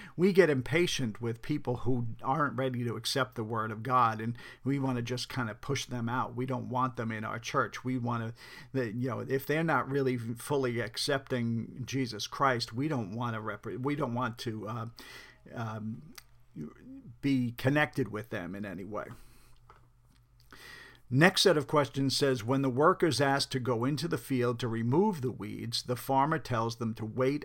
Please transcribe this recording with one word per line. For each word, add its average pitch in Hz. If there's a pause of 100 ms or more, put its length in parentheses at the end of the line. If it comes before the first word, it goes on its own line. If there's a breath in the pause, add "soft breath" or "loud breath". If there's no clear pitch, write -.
(160 loud breath)
we 185
get 175
impatient 131
with 117
people 123
who 117 (160)
aren't 135
ready 127
to 117
accept 123
the 117
word 110
of 110
God, 117
and 117 (260 loud breath)
we 139
want 131
to 120
just 123
kind 120
of 104
push -
them 123
out. 120
We 127
don't 120
want 123
them 113
in 110
our 107
church. 123
We 127
want 117
to, 113 (380 loud breath)
the, 123
you 123
know, 113
if 196
they're 156
not 135
really 131
fully 120
accepting 117
Jesus 117
Christ, 127
we 127
don't 113
want 120
to 107
repre-, 104
we 143
don't 131
want 120
to, 107
uh, 113 (680 loud breath)
um, 110 (1200)
be 127
connected 139
with 107
them 90
in 101
any 95
way. 104 (2000 loud breath)
Next 160
set 180
of 143
questions 139
says, 131
"When 135
the 135
workers 151
ask 139
to 139
go 120
into 143
the 117
field 120
to 127
remove 131
the -
weeds, 107
the 123
farmer 139
tells 117
them 113
to 110
wait 131